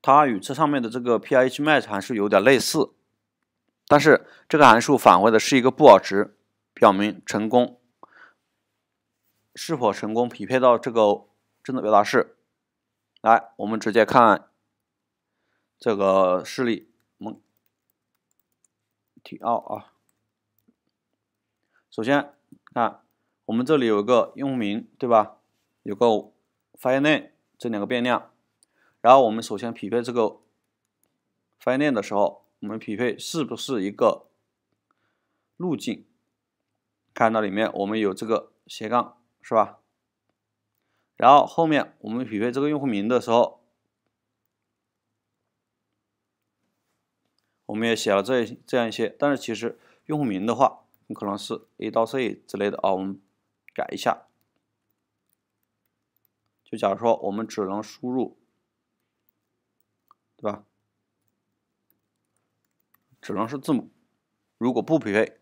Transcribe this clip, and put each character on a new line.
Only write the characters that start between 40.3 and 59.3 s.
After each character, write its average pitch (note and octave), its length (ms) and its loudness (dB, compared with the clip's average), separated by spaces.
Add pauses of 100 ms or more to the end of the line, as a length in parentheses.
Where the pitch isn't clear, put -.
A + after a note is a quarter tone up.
然 A#2+ 120 4
后 C#3+ 160 6
后 E3 220 -2
面 D3 320 -2
我 G#2+ 100 -18
们 A#2+ 160 -8
匹 G#2+ 140 -8
配 A#2+ 120 -2
这 C3+ 100 -4
个 D3 80 -2
用 D3+ 100 -4
户 C#3 60 -8
名 G#2 220 -4
的 A#2+ 120 0
时 A#2 100 -10
候， A#2 320 0 (4000)
我 G#2 80 -10
们 A2 120 -4
也 A#2 80 0
写 A2 180 -2
了 G2 100 0
这， A#2+ 220 -2 (200)
这 C3 120 -4
样 A#2 100 -2
一 A2 40 -10
些， A2 180 -6 (100)
但 D3 100 -2
是 C#3 120 -4
其 A#2 120 -10
实 G#2+ 260 -10 (260)
用 D3+ 140 -6
户 C#3+ 60 -4
名 G2 200 -6
的 A2+ 100 -2
话， - 300 -2 (220)
很 - 60 -12
可 G#2+ 120 -12
能 G2+ 120 -6
是 - 300 -12 (100)
A A2 140 -10
到 A2+ 140 0
C B2+ 300 -6 (120)
之 - 100 -12
类 G2+ 120 -2
的 - 120 -10
啊， F#2+ 120 0
我 F#2 40 -4
们 F#2+ 240 -10 (520)
改 - 180 -10
一 - 60 -12
下。 - 300 -4 (2250)
就 - 140 -16
假 G#2 140 -2
如 G2 60 -4
说 A2+ 200 0
我 G2 140 -8
们 A2 160 -8
只 A2 140 -10
能 G2 200 -6
输 - 280 -14
入， B2+ 280 -6 (2000)